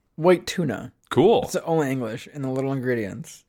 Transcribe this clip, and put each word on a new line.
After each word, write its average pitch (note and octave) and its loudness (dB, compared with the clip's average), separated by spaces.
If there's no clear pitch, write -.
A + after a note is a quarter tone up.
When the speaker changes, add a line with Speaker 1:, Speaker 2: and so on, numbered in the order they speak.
Speaker 1:
white F3 4
tuna. C#3 -4
Speaker 2:
Cool. G3 6
Speaker 1:
It's - -8
the F#3 -4
only D#3 0
English A#2+ -6
in D3 -10
the C3+ -4
little C3+ -2
ingredients. A#2+ -4